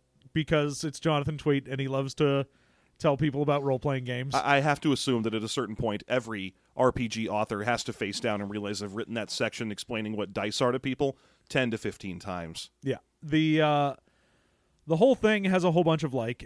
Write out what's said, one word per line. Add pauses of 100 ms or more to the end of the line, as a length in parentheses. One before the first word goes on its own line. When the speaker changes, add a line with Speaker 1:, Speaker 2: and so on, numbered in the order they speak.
(340)
Speaker 1:
because
it's
Jonathan
Tweet
and
he
loves
to (520)
tell
people
about
role-playing
games.
Speaker 2:
I,
I
have
to
assume
that
at
a
certain
point,
every (240)
R
P
G
author
has
to
face
down
and
realize
they've
written
that
section
explaining
what
dice
are
to
people (320)
ten
to
fifteen
times. (140)
Speaker 1:
Yeah. (260)
The,
uh, (920)
the
whole
thing
has
a
whole
bunch
of,
like,